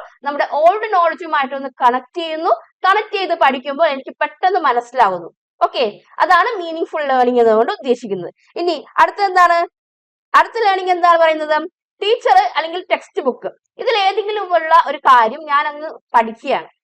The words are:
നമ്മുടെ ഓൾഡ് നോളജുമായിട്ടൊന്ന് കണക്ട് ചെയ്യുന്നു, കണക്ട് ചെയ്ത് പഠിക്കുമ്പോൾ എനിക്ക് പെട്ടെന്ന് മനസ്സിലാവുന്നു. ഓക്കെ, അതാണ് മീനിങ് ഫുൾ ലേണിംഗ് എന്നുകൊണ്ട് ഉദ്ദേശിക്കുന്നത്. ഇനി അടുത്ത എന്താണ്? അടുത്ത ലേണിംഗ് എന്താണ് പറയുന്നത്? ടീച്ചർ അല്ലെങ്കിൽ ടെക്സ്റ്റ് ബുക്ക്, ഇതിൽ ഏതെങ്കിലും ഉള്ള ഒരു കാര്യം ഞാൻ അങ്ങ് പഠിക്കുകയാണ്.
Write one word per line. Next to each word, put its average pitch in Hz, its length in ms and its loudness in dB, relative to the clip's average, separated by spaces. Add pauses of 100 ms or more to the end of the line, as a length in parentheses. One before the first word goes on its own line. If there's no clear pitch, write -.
(260)
നമ്മുടെ 285 200 -4 (140)
ഓൾഡ് 403 360 2
നോളജുമായിട്ടൊന്ന് 311 720 -2 (120)
കണക്ട് 254 380 0
ചെയ്യുന്നു, 330 320 -4 (340)
കണക്ട് 403 320 0
ചെയ്ത് 339 260 -2
പഠിക്കുമ്പോൾ 277 500 0
എനിക്ക് 269 280 -12
പെട്ടെന്ന് 370 460 -2
മനസ്സിലാവുന്നു. 240 640 0 (360)
ഓക്കെ, 330 200 -2 (380)
അതാണ് 349 260 4 (100)
മീനിങ് 330 320 -6
ഫുൾ 311 200 -4
ലേണിംഗ് 247 320 2
എന്നുകൊണ്ട് 226 340 2
ഉദ്ദേശിക്കുന്നത്. 226 540 -4 (300)
ഇനി 349 140 -2 (280)
അടുത്ത 370 260 0
എന്താണ്? 359 280 4 (840)
അടുത്ത 359 260 0
ലേണിംഗ് 370 300 0
എന്താണ് 349 280 4
പറയുന്നത്? 311 320 0 (460)
ടീച്ചർ 440 360 2 (200)
അല്ലെങ്കിൽ 330 240 -4 (100)
ടെക്സ്റ്റ് - 360 -6
ബുക്ക്, 240 220 -4 (320)
ഇതിൽ 466 140 -2 (120)
ഏതെങ്കിലും 403 400 -4 (100)
ഉള്ള 320 160 0 (160)
ഒരു 285 100 -6 (100)
കാര്യം 247 320 4 (100)
ഞാൻ 285 200 2
അങ്ങ് 302 180 -12 (260)
പഠിക്കുകയാണ്. 226 540 -2 (140)